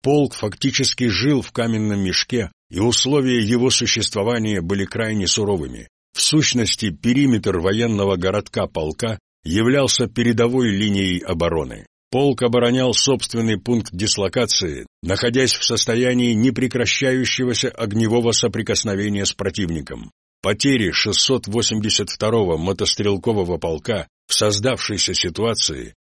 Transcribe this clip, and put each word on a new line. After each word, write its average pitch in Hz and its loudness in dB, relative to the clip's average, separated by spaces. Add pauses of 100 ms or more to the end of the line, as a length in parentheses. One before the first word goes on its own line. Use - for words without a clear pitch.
Полк 139 2
фактически 123 -2
жил 120 2
в - -12
каменном 107 0
мешке, 98 -2 (200)
и 85 -4
условия 127 2
его 120 2
существования 110 0
были 95 -2
крайне 107 -2
суровыми. 78 -2 (260)
В - -4
сущности, 120 0
периметр 113 2
военного 101 0
городка 95 -2
полка 87 -4 (240)
являлся 120 2
передовой 120 2
линией 98 0
обороны. 80 -2 (260)
Полк 131 2
оборонял 120 4
собственный 113 0
пункт 117 -2
дислокации, 95 -2 (180)
находясь 120 2
в - -4
состоянии 120 2
непрекращающегося 127 0
огневого 113 2
соприкосновения 104 0
с - -2
противником. 80 -4 (280)
Потери 110 2
шестьсот - 0
восемьдесят 107 -2
второго 107 0
мотострелкового 95 0
полка 80 -4 (200)
в - -2
создавшейся 104 0
ситуации 85 -2